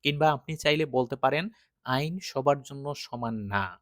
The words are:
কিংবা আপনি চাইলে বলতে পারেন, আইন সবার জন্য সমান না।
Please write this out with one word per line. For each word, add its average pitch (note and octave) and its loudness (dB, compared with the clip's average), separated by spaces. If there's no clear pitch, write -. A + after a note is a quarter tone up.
কিংবা D3 2
আপনি D3 -4
চাইলে D3+ 2
বলতে B2+ 0
পারেন, C#3+ 2
আইন C#3+ 0
সবার C#3+ 2
জন্য C#3 -12
সমান A#2 -6
না। G2 0